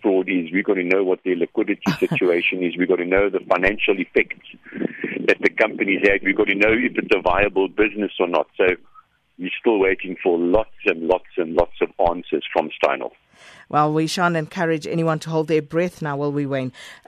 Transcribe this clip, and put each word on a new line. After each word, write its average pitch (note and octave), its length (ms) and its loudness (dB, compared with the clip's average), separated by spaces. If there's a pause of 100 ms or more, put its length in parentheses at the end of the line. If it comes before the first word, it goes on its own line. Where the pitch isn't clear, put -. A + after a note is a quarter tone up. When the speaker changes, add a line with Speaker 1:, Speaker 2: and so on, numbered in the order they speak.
Speaker 1:
fraud F#2+ 260 2
is. E2+ 240 -2
We've F#2+ 120 -2
got G2+ 100 0
to F#2 100 -2
know F#2 180 2
what F#2 220 0
their F#2 120 0
liquidity F#2+ 560 -2
Speaker 2:
<laughs> D3 60 -6
Speaker 1:
situation F2+ 640 0
is. E2+ 140 -2
We've F2+ 120 0
got F#2 80 4
to F2 100 -4
know G2 240 2
the F#2 180 -2
financial F#2+ 500 2
effects - 480 -4 (800)
that - 140 4
the G2 80 0
company's G2 540 0
had. G2 200 4
We've F#2+ 140 0
got G#2 120 2
to G2 60 0
know G#2 180 2
if B2 260 0
it's G2+ 180 0
a F2 60 -2
viable F#2+ 460 2
business G#2 520 -2
or F#2 80 2
not. E2 180 0 (120)
So G2 80 4 (720)
we're F2+ 200 -8
still A2 200 2
waiting F#2+ 440 0
for F2 160 2
lots F2 460 2
and E2 240 -2
lots F2+ 160 2 (140)
and E2 160 -4
lots E2+ 260 2
of E2+ 80 0 (220)
answers E2+ 420 -4
from D#2+ 160 0 (100)
Steinhoff. C2+ 340 -2 (560)
Speaker 2:
Well, D3+ 240 2
we D#3+ 140 0
shan't F3 300 0
encourage D#3+ 500 -2
anyone E3 340 0
to D#3+ 100 -10
hold D#3+ 180 0
their D#3 120 2
breath E3+ 400 -4
now, D3 160 -4
will C#3+ 140 -2
we, C#3+ 160 -2
Wayne? C3 260 -4 (340)